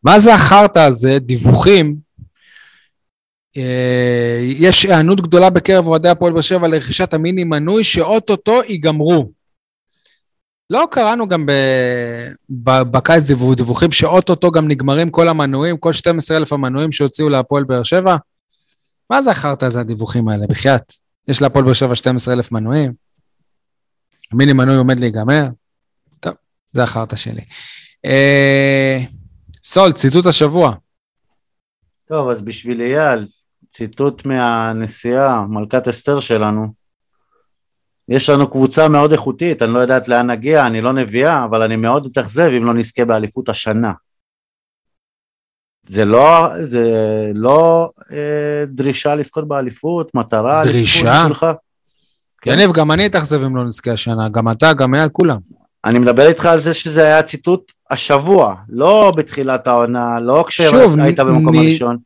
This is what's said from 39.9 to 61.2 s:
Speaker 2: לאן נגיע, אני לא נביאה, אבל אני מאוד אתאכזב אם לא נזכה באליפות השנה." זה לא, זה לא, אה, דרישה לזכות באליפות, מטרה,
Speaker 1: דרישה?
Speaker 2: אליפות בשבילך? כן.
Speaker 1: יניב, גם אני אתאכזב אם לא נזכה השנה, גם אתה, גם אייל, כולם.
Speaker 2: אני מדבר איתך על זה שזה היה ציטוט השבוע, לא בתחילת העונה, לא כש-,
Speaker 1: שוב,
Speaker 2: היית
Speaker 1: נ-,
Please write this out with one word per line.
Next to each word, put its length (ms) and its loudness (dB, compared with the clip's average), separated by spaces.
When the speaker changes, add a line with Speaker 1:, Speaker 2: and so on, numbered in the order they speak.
Speaker 2:
לאן 240 0
נגיע, 360 0
אני 140 -4
לא 120 -2
נביאה, 520 -2
אבל 160 -2
אני 140 -2
מאוד 360 -2
אתאכזב 460 -2
אם 80 -2
לא 80 0
נזכה 320 -2
באליפות 440 -4
השנה." 440 -4
זה 180 -2
לא, 420 4
זה 200 -2
לא, 540 2
אה, 560 -6
דרישה 480 -4
לזכות 320 -8
באליפות, 680 -6
מטרה, 480 -2
Speaker 1:
דרישה? 360 0
Speaker 2:
אליפות 140 2
בשבילך? 80 -2
כן. 100 -4
Speaker 1:
יניב, 200 4
גם 200 2
אני 140 2
אתאכזב 380 -2
אם 120 -4
לא 100 -4
נזכה 260 -8
השנה, 380 -4
גם 200 0
אתה, 240 2
גם 220 0
אייל, 140 0
כולם. 280 0
Speaker 2:
אני 140 2
מדבר 280 4
איתך 180 0
על 140 4
זה 140 -4
שזה 300 0
היה 200 4
ציטוט 480 -4
השבוע, 640 0
לא 480 2
בתחילת 500 -4
העונה, 520 -2
לא 280 0
כש-, 140 -4
Speaker 1:
שוב, 380 6
Speaker 2:
היית 200 2
Speaker 1:
נ-, 60 2